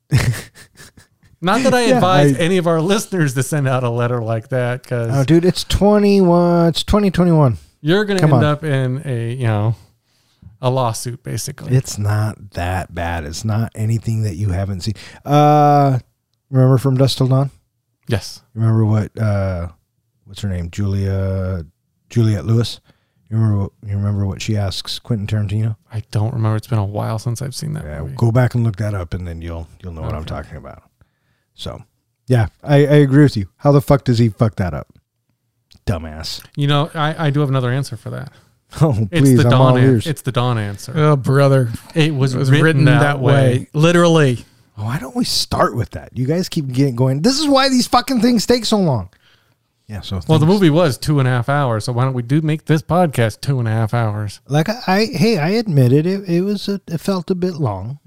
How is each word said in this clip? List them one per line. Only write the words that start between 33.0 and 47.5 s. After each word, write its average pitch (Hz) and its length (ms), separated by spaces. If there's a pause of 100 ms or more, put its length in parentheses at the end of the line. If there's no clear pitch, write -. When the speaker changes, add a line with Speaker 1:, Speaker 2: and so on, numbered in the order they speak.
Speaker 1:
with 131 120
you. 98 200
How 143 160
the 143 100
fuck - 220
does 120 140
he 120 100
fuck 110 280
that 90 180
up? - 180 (920)
Dumbass. 78 560 (140)
Speaker 2:
You 143 100
know, 147 280
I, 160 320
I 143 40
do 139 100
have 147 80
another 127 220
answer 131 260
for 113 140
that. 127 260
Speaker 1:
<laughs> - 60 (380)
Oh, 113 300
Speaker 2:
It's 170 100
Speaker 1:
please, 135 160
Speaker 2:
the 113 80
Speaker 1:
I'm 120 60
Speaker 2:
Don 127 100
Speaker 1:
all 131 160
Speaker 2:
an-, 127 80
Speaker 1:
ears. 127 220
Speaker 2:
it's 156 160
the 120 100
Don 120 240
answer. 104 400
Speaker 3:
Oh, 151 180
brother. 135 540 (260)
Speaker 2:
It 156 200
was 131 200
Speaker 3:
It 127 40
was 139 120
Speaker 2:
written 147 140
Speaker 3:
written 156 220
Speaker 2:
that - 140
Speaker 3:
that 143 200
Speaker 2:
way. 131 140
Speaker 3:
way. 127 400
Literally. 165 720 (300)
Speaker 1:
Why 110 220
don't 247 160
we 247 120
start - 500
with 107 140
that? - 260
You 127 80
guys 170 240
keep 139 240
getting 131 240
going. 131 240
This 254 180
is 311 80
why 269 220